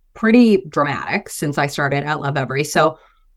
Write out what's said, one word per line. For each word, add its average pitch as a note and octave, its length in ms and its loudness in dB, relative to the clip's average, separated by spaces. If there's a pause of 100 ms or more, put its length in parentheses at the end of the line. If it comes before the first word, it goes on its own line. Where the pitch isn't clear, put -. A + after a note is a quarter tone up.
(160)
pretty A3 540 4
dramatic C#3+ 600 -4
since D3 300 -4
I D3 80 0
started C#3+ 360 -2
at D3+ 140 -4
Lovevery. C#3 480 -4
So D#3+ 320 0 (400)